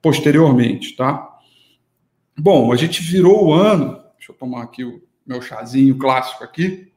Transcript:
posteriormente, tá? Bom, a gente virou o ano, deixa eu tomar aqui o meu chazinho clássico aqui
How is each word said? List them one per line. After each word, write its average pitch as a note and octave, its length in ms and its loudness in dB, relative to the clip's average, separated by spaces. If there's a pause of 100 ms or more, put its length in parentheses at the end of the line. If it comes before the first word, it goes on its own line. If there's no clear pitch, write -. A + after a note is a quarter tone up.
posteriormente, C3+ 920 0
tá? C3 340 -6 (1080)
Bom, D3+ 340 2
a B2 40 0
gente E3 260 -4
virou F#3 440 4
o D3+ 80 2
ano, F3 480 0 (160)
deixa - 140 -20
eu - 40 -20
tomar B2 280 -12
aqui B2+ 200 -14
o A#2+ 180 -16 (240)
meu B2+ 140 -10
chazinho B2+ 560 0
clássico C3 480 -4
aqui F#3 520 -8